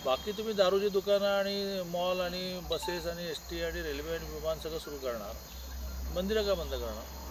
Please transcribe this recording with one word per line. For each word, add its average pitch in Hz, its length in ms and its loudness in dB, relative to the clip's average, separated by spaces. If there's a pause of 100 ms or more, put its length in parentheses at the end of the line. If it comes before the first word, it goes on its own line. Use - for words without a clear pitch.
बाकी 139 280 2
तुम्ही 214 220 -2
दारूची 196 340 6
दुकानं 196 380 4
आणि 202 600 2
मॉल 180 340 0
आणि 180 420 -2
बसेस 165 440 -2
आणि 170 240 -2
एसटी 170 320 -4
आणि 165 200 -2
रेल्वे 156 340 -2
आणि 160 140 -6
विमान 156 280 -2
सगळं 160 200 -4
सुरू 147 180 -6
करणार, 117 360 -4 (840)
मंदिरं 202 260 2
का 202 120 4
बंद 156 160 -2
करणार? 113 600 -4